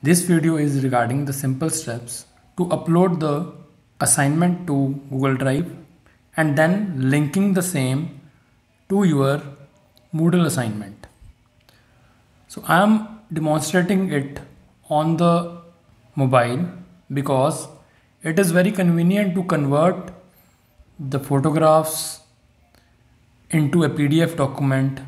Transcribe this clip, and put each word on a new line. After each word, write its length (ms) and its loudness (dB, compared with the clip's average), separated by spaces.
This 200 2
video 340 2
is 260 0
regarding 440 0
the 80 -6
simple 340 -2
steps 560 -8
to 120 -2
upload 520 2
the 320 -4
assignment 680 0
to 320 -2
Google 240 0
Drive 420 -2
and 180 0
then 540 0
linking 420 0
the 80 2
same 580 -4
to 160 2
your 380 2
Moodle 320 2
assignment. 600 -6
So 180 -16
I 160 4
am 380 2
demonstrating 800 0
it 300 -4
on 300 0
the 420 0
mobile 520 2
because 560 0
it 160 0
is 140 2
very 200 4
convenient 600 2
to 100 -2
convert 680 0
the 220 -6
photographs 1000 0
into 340 2
a 60 2
P 180 0
D 140 4
F 120 -2
document 720 -2